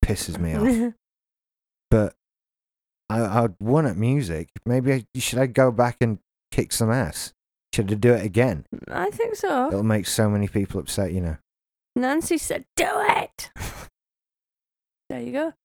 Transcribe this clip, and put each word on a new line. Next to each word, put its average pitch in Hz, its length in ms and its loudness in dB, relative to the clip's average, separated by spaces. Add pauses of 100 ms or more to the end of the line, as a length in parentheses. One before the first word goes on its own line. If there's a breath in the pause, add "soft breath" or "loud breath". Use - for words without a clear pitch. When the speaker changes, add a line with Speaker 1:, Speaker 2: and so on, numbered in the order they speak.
Speaker 1:
Pisses - 340 -4
me - 160 -2
off. 226 440 0
Speaker 2:
<laughs> - 60 -20 (840)
Speaker 1:
But 107 240 4 (920)
I, 110 120 0
I 113 280 2 (100)
won 135 260 2
at 104 120 0
music. 104 520 0 (160)
Maybe 127 280 2
I, 127 120 0 (140)
should 123 220 -2
I 135 60 4
go 127 260 4
back 120 280 2
and 113 200 0 (320)
kick - 200 0
some 113 180 0
ass? 117 440 -2 (400)
Should 101 160 0
I 107 60 2
do 120 180 6
it 101 100 -2
again? 107 400 0 (240)
Speaker 2:
I 381 220 -2
think 453 240 -4
so. 302 340 0
Speaker 1:
It'll - 140 -2
make 107 240 2
so 107 240 2
many 104 160 0
people 98 340 -2
upset, 92 320 -4
you 95 80 -2
know. 82 160 -2 (600)
Speaker 2:
Nancy 294 420 0
said, - 260 -6 (120)
"Do - 120 2
it!" - 680 -2
<laughs> - 320 -10 (1200)
There 254 100 -8
you 240 120 -8
go. 302 200 -4 (120)